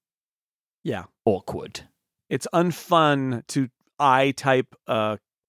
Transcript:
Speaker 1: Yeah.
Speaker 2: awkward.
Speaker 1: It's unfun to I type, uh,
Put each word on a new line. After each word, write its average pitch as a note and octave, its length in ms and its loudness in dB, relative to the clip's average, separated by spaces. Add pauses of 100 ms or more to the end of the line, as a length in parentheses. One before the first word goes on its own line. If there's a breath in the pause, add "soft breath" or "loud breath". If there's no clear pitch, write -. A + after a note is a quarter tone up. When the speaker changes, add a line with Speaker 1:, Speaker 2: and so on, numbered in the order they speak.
(840)
Speaker 1:
Yeah. G#2 220 -6 (200)
Speaker 2:
awkward. - 580 -2 (460)
Speaker 1:
It's - 240 -6
unfun D3 960 0
to C3+ 220 -2 (300)
I C#3 320 4
type, C3 420 0 (140)
uh, G#2+ 280 -2 (320)